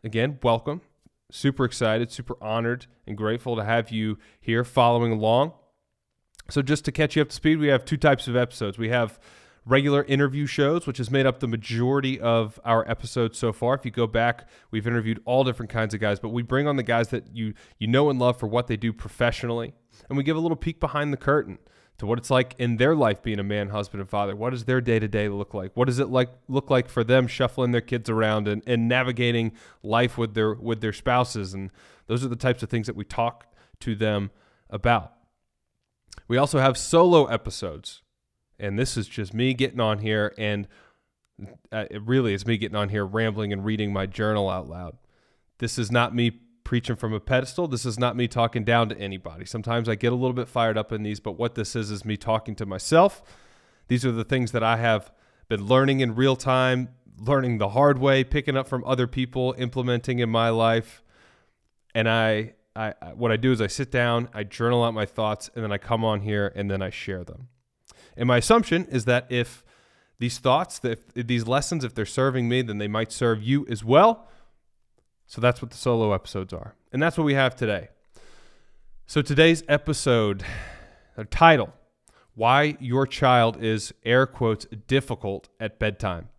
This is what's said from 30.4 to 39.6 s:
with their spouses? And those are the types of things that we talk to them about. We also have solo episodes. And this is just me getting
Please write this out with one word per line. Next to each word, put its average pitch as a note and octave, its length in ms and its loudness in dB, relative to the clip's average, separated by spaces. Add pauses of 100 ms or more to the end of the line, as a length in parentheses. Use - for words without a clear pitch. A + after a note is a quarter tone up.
with A2 300 -4
their A2 100 -2
spouses? A2+ 640 -2
And G2 160 -10 (360)
those A#2+ 160 -2
are C3+ 60 -4
the A#2+ 80 -4
types B2 260 -2
of A2 60 -8
things A2+ 180 -2
that G#2+ 100 -8
we G2+ 100 -8
talk - 400 -4 (340)
to A2+ 140 -4
them G#2 360 0 (380)
about. G#2+ 460 0 (1120)
We A#2+ 80 2
also C#3 220 2
have C3 180 4
solo E3+ 480 6
episodes. - 800 -8 (540)
And G2+ 220 -4
this - 180 -2
is G#2+ 120 -4
just G#2+ 260 -8
me B2 180 2
getting B2+ 280 -2